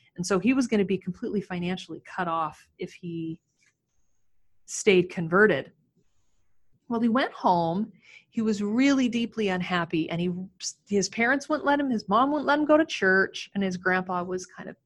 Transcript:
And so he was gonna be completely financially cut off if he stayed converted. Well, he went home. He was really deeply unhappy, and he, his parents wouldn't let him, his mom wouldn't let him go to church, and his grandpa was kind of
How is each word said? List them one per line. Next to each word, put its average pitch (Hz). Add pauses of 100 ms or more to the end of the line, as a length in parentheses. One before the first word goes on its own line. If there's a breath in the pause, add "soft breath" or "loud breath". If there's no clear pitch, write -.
(160 soft breath)
And 175
so 196
he 220
was 262
gonna 208
be 185
completely 196
financially 175
cut -
off 165 (120)
if 180
he 165 (1300)
stayed 180
converted. 170 (1200)
Well, 233
he 240
went 269
home. 175 (400 soft breath)
He 233
was 214
really 254
deeply 220
unhappy, 175
and 170
he, 180 (560)
his 196
parents 262
wouldn't 294
let 285
him, 277
his 220
mom 233
wouldn't 294
let 285
him 302
go 302
to 320
church, 190
and 196
his 185
grandpa 185
was 185
kind -
of -